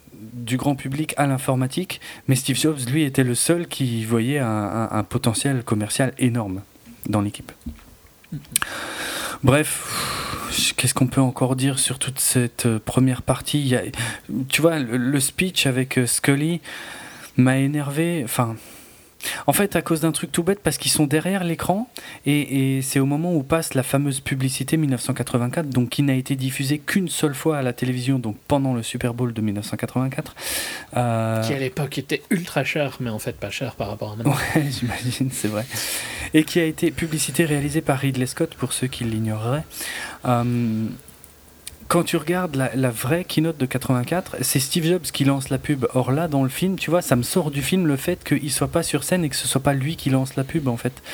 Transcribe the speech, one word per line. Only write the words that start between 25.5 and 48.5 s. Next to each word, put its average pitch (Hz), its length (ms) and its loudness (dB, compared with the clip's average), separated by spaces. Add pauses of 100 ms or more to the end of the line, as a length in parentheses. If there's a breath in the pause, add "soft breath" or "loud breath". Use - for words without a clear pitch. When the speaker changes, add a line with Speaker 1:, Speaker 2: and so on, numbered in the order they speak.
Speaker 1:
donc 123 220 2
qui - 120 0
n'a 139 120 4
été 131 220 -2
diffusée 135 420 -2
qu'une 180 300 0
seule 147 260 0
fois 151 240 0
à 135 40 -2
la 123 100 0
télévision, 127 480 0
donc 110 160 -4 (100)
pendant 135 280 2
le 117 80 -2
Super 120 320 -4
Bowl 120 180 -2
de 110 80 -4
mille 107 140 0
neuf 104 120 -4
cent - 100 -6
quatre-vingt-quatre. 131 600 -4 (600 loud breath)
Euh, 113 460 0
Speaker 2:
Qui, 113 100 0
à 139 60 -2
l'époque, 135 400 -4
était 143 320 -4
ultra 170 320 0
cher, 139 380 -2
mais 120 100 -2
en 107 80 -4
fait - 180 -6
pas 101 140 -8
cher 123 240 -6
par 101 140 -6
rapport 107 240 -8
à 107 40 -10
maintenant. 143 200 2 (180)
Speaker 1:
Ouais, 156 120 4
<laughs> 127 140 -4
j'imagine, 120 520 -2
c'est - 160 -2
vrai. 107 180 -2 (680 loud breath)
Et 156 120 6
qui - 160 0
a 165 40 2
été 156 280 0
publicité 156 520 0
réalisée 147 360 0
par 143 180 0
Ridley 127 280 0
Scott, - 280 -4
pour - 180 -4
ceux - 140 -2
qui 127 160 -6
l'ignoreraient. 110 640 -2 (600 loud breath)
Euh, 120 580 2 (1040)
quand 170 160 4
tu 170 160 0
regardes 175 360 -2
la, 131 200 2
la 131 160 2
vraie 151 340 0
keynote 160 320 0
de 135 80 0
quatre-vingt-quatre, 131 800 0
c'est 135 180 0
Steve 156 240 0
Jobs 170 200 2
qui - 200 -2
lance 135 240 2
la 135 80 0
pub. 131 380 0
Or 127 180 2
là, 165 160 0
dans 139 140 2
le 127 80 2
film, 185 260 0
tu - 140 -6
vois, 175 100 4
ça 135 160 4
me 123 60 4
sort 151 280 2
du 139 120 -2
film 185 240 2
le 139 100 4
fait 175 260 -2
qu'il 143 300 0